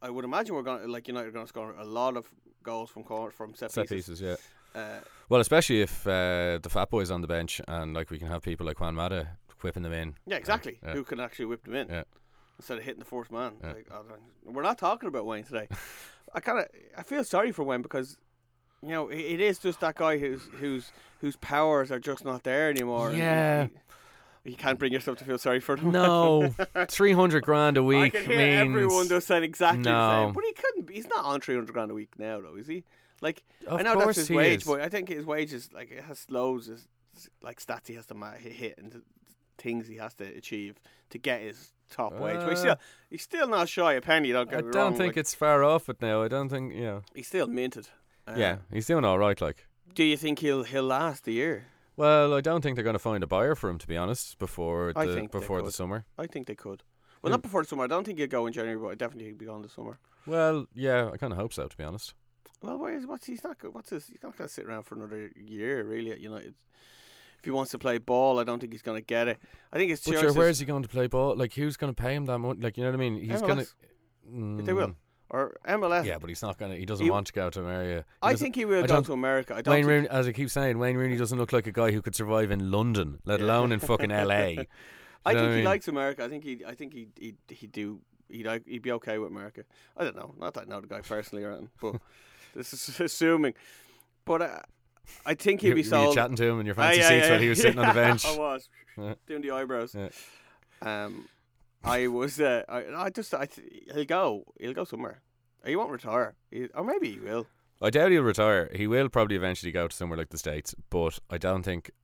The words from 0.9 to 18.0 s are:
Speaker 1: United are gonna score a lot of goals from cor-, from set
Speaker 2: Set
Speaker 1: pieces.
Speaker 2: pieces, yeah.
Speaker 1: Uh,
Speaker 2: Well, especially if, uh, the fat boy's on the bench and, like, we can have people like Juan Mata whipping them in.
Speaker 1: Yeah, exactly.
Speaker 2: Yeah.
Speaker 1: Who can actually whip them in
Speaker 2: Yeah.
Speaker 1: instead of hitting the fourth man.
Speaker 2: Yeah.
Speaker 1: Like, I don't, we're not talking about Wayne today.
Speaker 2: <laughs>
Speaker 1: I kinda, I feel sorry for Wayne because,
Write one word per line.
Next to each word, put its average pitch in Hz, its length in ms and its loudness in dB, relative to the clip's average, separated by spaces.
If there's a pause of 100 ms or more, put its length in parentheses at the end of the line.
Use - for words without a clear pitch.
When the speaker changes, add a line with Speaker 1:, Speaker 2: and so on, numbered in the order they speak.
Speaker 1:
United 123 220 -8
are 110 40 -16
gonna 113 160 -12
score 110 300 -12
a 104 60 -12
lot 120 320 -2
of 117 100 -10 (360)
goals 113 260 -8
from 110 160 -18
cor-, 110 260 -8
from 110 240 -14
set 113 180 -10
Speaker 2:
Set 107 180 -4
Speaker 1:
pieces. 87 300 -8
Speaker 2:
pieces, 90 180 -6 (360)
yeah. 110 60 -10
Speaker 1:
Uh, 107 200 -12 (280)
Speaker 2:
Well, 120 140 6
especially 135 400 6
if, - 240 -2
uh, 90 560 2
the 82 80 -8
fat 90 180 2
boy's 98 220 0
on 87 100 -2
the 82 80 -4
bench 85 400 -4
and, 80 240 -6
like, 82 180 -6
we 80 80 -10
can 82 100 -8
have 82 140 -4
people 87 240 -6
like 78 140 -6
Juan 82 140 -2
Mata 85 340 -4 (320)
whipping 90 220 -6
them 82 100 -6
in. 80 220 -6 (120)
Speaker 1:
Yeah, 185 100 -6
exactly. 208 460 -6
Speaker 2:
Yeah. 80 120 -10
Speaker 1:
Who 143 100 -6
can 123 160 -10
actually 123 260 -8
whip 117 180 -8
them 104 100 -10
in 127 140 -6
Speaker 2:
Yeah. 85 160 -8 (540)
Speaker 1:
instead 120 200 -12
of 107 60 -14
hitting 131 160 -12
the 113 40 -18
fourth 120 260 -10
man. 117 320 -6
Speaker 2:
Yeah. 80 120 -10
Speaker 1:
Like, - 160 -20
I - 60 -16
don't, 110 580 -20
we're 139 80 -4
not 214 160 0
talking 208 300 -2
about 123 180 -4
Wayne 107 180 -6
today. 110 260 -8
Speaker 2:
<laughs> - 80 -10 (580)
Speaker 1:
I - 40 -6
kinda, 233 260 -2 (320)
I - 60 -12
feel 277 180 -4
sorry 214 300 2
for 165 100 -4
Wayne 127 200 -2
because, 131 340 -6 (680)